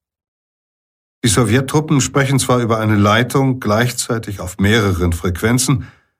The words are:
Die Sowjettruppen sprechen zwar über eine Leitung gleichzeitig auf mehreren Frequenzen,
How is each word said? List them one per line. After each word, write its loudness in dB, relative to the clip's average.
Die 2
Sowjettruppen 0
sprechen 0
zwar 0
über 0
eine 2
Leitung 2
gleichzeitig -2
auf -10
mehreren 2
Frequenzen, -2